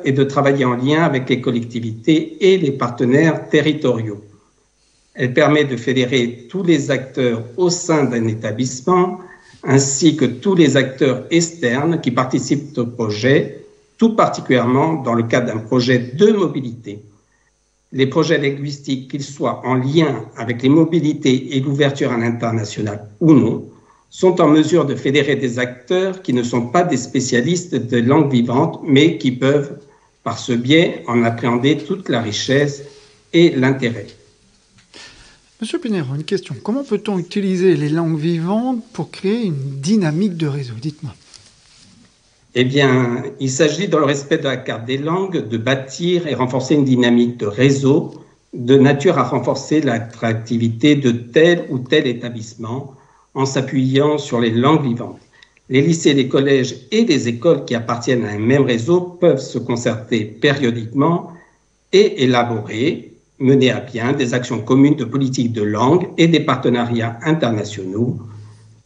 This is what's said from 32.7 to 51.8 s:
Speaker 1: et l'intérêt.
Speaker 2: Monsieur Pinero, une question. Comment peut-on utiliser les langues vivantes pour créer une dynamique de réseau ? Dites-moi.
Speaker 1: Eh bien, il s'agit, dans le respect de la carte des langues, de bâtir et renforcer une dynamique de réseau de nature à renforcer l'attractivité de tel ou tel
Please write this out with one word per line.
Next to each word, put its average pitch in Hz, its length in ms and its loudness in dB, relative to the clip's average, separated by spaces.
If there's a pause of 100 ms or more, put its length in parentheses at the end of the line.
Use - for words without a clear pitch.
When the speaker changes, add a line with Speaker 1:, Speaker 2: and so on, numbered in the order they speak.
Speaker 1:
et 170 180 6
l'intérêt. 127 560 -2 (1500)
Speaker 2:
Monsieur 277 200 -6
Pinero, 175 340 -4
une 151 100 -6
question. 185 380 -4
Comment 269 220 -2
peut-on 208 340 -4
utiliser 185 560 0
les 147 140 0
langues 160 300 0
vivantes 190 760 -2
pour - 180 -8
créer 214 360 -2
une 139 340 -6
dynamique 180 560 0
de 160 100 -2
réseau ? 135 340 -6
Dites-moi. 147 320 -8 (1400)
Speaker 1:
Eh 123 80 4
bien, 127 580 2 (160)
il 135 100 -2
s'agit, 156 380 0
dans 156 140 2
le 147 60 2
respect 143 320 -2
de 143 60 -6
la 135 120 -2
carte 117 280 -8
des 131 140 -4
langues, 165 500 -4
de 113 80 -4
bâtir 165 720 -2
et 139 80 -4
renforcer 127 400 -2
une 147 100 4
dynamique 120 520 4
de 110 100 -6
réseau 135 800 0 (280)
de 127 240 4
nature 143 420 4
à 131 40 2
renforcer 143 580 -2
l'attractivité 117 1160 0
de 131 160 2
tel 165 580 2
ou 135 80 -4
tel 147 300 0